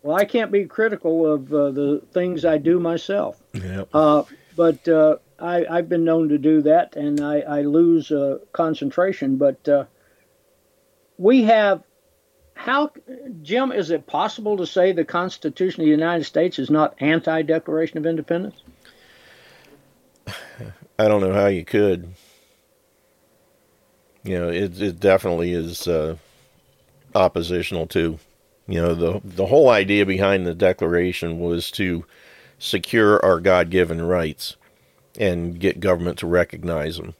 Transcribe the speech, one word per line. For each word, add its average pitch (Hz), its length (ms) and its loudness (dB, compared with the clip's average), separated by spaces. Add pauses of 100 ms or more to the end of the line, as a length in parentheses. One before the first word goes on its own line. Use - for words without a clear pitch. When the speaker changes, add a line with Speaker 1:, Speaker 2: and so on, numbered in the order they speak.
Speaker 1:
Well, 151 100 -2
I 202 100 2
can't 220 260 -2
be 202 140 2
critical 170 600 0
of, 143 260 -2
uh, 143 200 0
the 143 280 -2 (140)
things 180 320 -2
I 156 140 2
do 165 200 2
myself. 170 640 -4 (120)
Speaker 2:
Yep. 92 380 -8
Speaker 1:
Uh, 151 300 4 (340)
but, 165 320 0
uh, 156 280 4 (240)
I, 175 260 -2
I've 170 240 -4
been 170 140 0
known 165 260 2
to 147 80 2
do 151 240 2
that, 156 340 2
and 147 260 -2
I, 147 180 -2
I 147 240 -2
lose, 160 480 2
uh, 139 260 0 (160)
concentration. 151 840 -2
But, 135 300 0
uh, 143 180 2 (1300)
we 240 280 6
have, 214 360 4 (720)
how, 285 380 -2 (500)
Jim, 240 300 -2
is 170 180 -4
it 160 160 -4
possible 208 520 -4
to 175 100 -4
say 185 240 2
the 170 120 -2
Constitution 175 800 -4
of 160 40 0
the 151 60 6
United 160 340 0
States 180 340 -2
is 131 100 -6
not 151 300 2
anti-Declaration 160 1000 -2
of 156 80 -6
Independence? 170 560 -6 (1700)
Speaker 2:
<sighs> - 0 - (720)
I 110 80 4
don't 107 140 4
know 95 120 0
how 101 140 2
you 92 180 0
could. 90 480 0 (2000)
You 92 140 -6
know, 87 120 -4
it, 87 300 -6
it 95 200 -6
definitely 90 540 2
is, 85 340 -6
uh, 80 300 -2 (960)
oppositional 87 720 -2
to, 82 320 -2 (480)
you 87 140 -4
know, 85 140 0
the, 85 280 -2
the 95 220 -4
whole 131 240 6
idea 101 380 4
behind 95 400 0
the 85 80 -6
Declaration 87 840 0
was 85 320 -4
to 90 320 -4 (540)
secure 104 640 2
our 90 160 4
God-given 87 600 2
rights 85 540 -4 (640)
and 87 400 -2
get 90 200 -2
government 87 400 -2
to - 60 -8
recognize 82 720 -2
them. - 220 -14